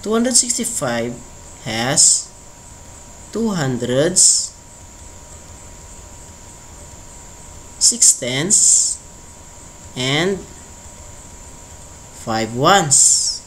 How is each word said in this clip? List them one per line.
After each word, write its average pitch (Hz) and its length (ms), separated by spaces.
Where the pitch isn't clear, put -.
Two 202 80
hundred 233 240
sixty-five 123 800
has - 640
two 220 180
hundreds, 135 1040
six - 400
tens, 139 760
and 151 440
five 113 300
ones. 156 920